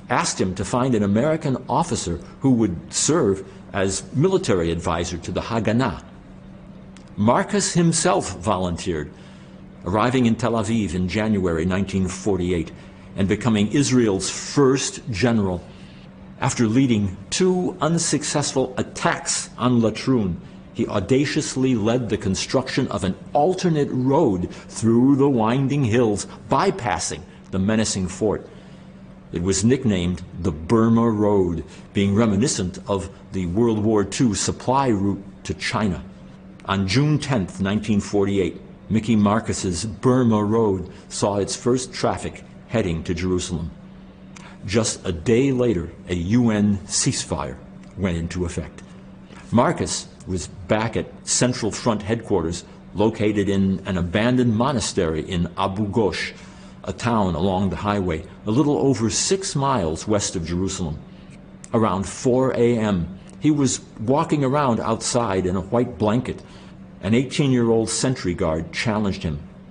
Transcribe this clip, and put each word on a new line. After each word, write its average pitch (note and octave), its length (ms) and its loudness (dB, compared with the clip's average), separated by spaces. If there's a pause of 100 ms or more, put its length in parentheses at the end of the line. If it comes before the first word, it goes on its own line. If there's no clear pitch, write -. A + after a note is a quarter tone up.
(100)
asked D3 300 -2
him F#2 160 0
to G2+ 80 -6
find B2+ 300 0
an G#2 80 2
American C3+ 540 2 (120)
officer A2+ 520 -2 (200)
who C3+ 100 4
would A2 260 2 (160)
serve C3+ 520 2 (280)
as F#2+ 300 -2 (120)
military B2+ 560 2
advisor E2+ 480 -2
to F2 140 -8
the F2 80 -2
Haganah. A2+ 640 0 (1120)
Marcus E3+ 600 2
himself E3+ 640 2
volunteered, F2 720 -2 (760)
arriving A#2+ 400 2
in A2+ 100 4
Tel A2+ 180 0
Aviv A2 420 0
in F2+ 140 0
January F#2 580 0
nineteen F#2 420 0
forty-eight F2+ 640 -2 (440)
and F#2+ 120 2
becoming G#2+ 420 2
Israel's A#2+ 600 2
first - 800 2
general. G2 500 2 (800)
After B2 260 0
leading G#2+ 500 2 (120)
two F#3 520 0
unsuccessful D3 960 0
attacks - 800 -2
on A#2+ 240 4
Latrun, A2 540 0 (360)
he - 160 -2
audaciously C3 880 0
led A2+ 340 0
the G#2 80 0
construction B2 720 -2
of G2+ 160 -4
an - 100 0 (200)
alternate D#3+ 580 2
road B2+ 560 2 (200)
through A#2+ 480 4
the C#3 120 6
winding C3 560 2
hills, G#2+ 420 2 (240)
bypassing C3+ 720 0 (300)
the F#2+ 80 -4
menacing G2+ 500 0
fort. G2 400 -2 (840)
It E2+ 100 -2
was F#2+ 220 0
nicknamed F#2 580 2 (180)
the F2+ 100 0
Burma A2+ 600 4
Road, G2+ 540 2 (280)
being G2+ 220 2
reminiscent G#2 640 2 (100)
of G2 220 -2 (220)
the F#2+ 140 -4
World A2 380 2
War G#2+ 180 4
Two A2 320 2
supply C3 540 0
route G2 340 0 (220)
to - 80 -6
China. G#2 500 -2 (640)
On G2 220 0
June C#3 320 2
tenth, A#2 420 -2
nineteen G2+ 400 2
forty-eight, G2 600 0 (280)
Mickey A2 280 2
Marcus's G#2 680 2
Burma A2+ 580 2
Road G#2 460 2 (200)
saw G#2 280 0
its F#2+ 200 -2
first B2 360 0
traffic - 520 -4 (240)
heading F2+ 360 -2
to F#2 100 -2
Jerusalem. F2 560 -2 (920)
Just G#2+ 400 0
a G2+ 60 -4
day A2+ 400 2
later, A2+ 400 0 (180)
a F2+ 60 0
U A2 360 2
N G#2 360 2
ceasefire C#2 680 -4 (420)
went F#2 180 0
into E2+ 280 -4
effect. E2 380 -8 (680)
Marcus B2 560 2 (220)
was F2+ 180 -4 (220)
back A2 280 0
at E2 140 -4 (140)
Central B2 480 0
Front G#2+ 300 -2
headquarters, F#2 600 -2 (320)
located G#2 540 2
in G2 380 2
an F#2 120 0
abandoned A2+ 560 2
monastery G#2 720 0
in F2 200 0 (100)
Abu G2 300 0
Ghosh, G2 440 0 (520)
a G2 80 -6
town G#2 420 0
along F#2 360 0
the E2+ 60 -4
highway, F2+ 480 -2 (220)
a G#2+ 60 0
little C#3+ 260 2
over A2+ 320 2
six F#3+ 460 -2
miles A2+ 500 0
west G#2 300 0
of E2 100 -4
Jerusalem. F2 500 -2 (800)
Around G2 300 0
four B2+ 480 0
A A#2+ 260 2
M, F#2+ 400 -2 (220)
he D3 100 2
was C#3+ 300 0 (180)
walking C#3+ 460 0
around C3 340 2
outside G#2 640 0
in F2+ 120 0
a F#2+ 40 0
white A#2+ 380 -2
blanket. A#2 420 0 (640)
An G#2 120 2
eighteen-year-old A#2+ 760 4
sentry B2+ 420 0
guard E2 400 -2
challenged G#2 520 -2
him, D2 160 -4 (300)